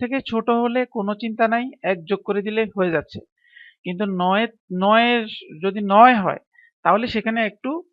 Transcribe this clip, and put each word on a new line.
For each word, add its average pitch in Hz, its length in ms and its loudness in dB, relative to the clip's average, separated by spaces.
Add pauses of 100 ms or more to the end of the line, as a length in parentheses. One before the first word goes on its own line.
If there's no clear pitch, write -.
থেকে 247 200 -4 (100)
ছোট 226 200 -2
হলে 240 360 0
কোনো 208 280 -6
চিন্তা 226 340 -2
নাই, 240 220 -4 (120)
এক 175 220 -4
যোগ 196 180 -4
করে 202 200 -4
দিলে 214 240 -2 (100)
হয়ে 185 140 0
যাচ্ছে। 151 300 -4 (640)
কিন্তু 180 220 -6
নয়, 190 420 0 (260)
নয়ের 220 540 2 (360)
যদি 196 220 -4
নয় 220 300 8
হয়, 175 240 0 (440)
তাহলে 208 240 2
সেখানে 226 400 -2
একটু 269 360 -8 (100)